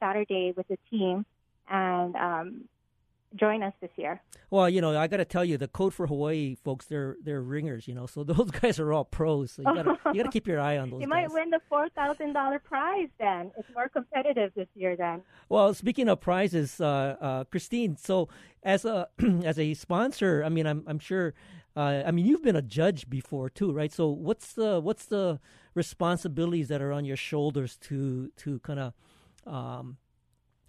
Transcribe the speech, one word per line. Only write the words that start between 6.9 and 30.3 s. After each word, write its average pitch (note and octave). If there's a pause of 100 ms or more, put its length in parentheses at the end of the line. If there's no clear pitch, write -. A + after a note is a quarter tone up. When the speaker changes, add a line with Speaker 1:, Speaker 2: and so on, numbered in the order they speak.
Speaker 2:
they're C#3+
ringers, C3+
you B2
know, B2
so D3
<laughs> -
those E3+
guys A3
are D3+
all D3
pros. D3+
So -
you C#4
gotta, E4
Speaker 1:
<laughs> D4
Speaker 2:
you G3+
gotta C4+
keep A3+
your E3
eye D3
on C3
those B2
Speaker 1:
You C#4
Speaker 2:
guys. E4
Speaker 1:
might D#4
win D#4+
the D#4+
four D4
thousand D4
dollar C#4
prize D#4+ (100)
then. F#3+
It's A3
more B3
competitive C4
this F#3
year F#3
then. E3+ (280)
Speaker 2:
Well, G3+
speaking A#3+
of F#3+
prizes, F3
uh, C#3
uh, C3
Christine, F#3+
so F#3 (340)
as G3
a, G3+ (100)
<clears throat> F3+
as D#3
a D#3
sponsor, F#3
I D#3
mean, D#3+
I'm, D3+
I'm D3+
sure, F3+ (420)
uh, C#3+
I E3+
mean, E3+
you've D#4+
been A3+
a D3
judge D3
before C3+
too, G3
right? D3+
So D#3+
what's D3
the, G#3+
what's G3+
the F#3 (360)
responsibilities E3+
that C#3+
are C#3
on D3
your C3+
shoulders C#3+
to, C3+
to C#3
kinda, C#3 (520)
um, B2+ (720)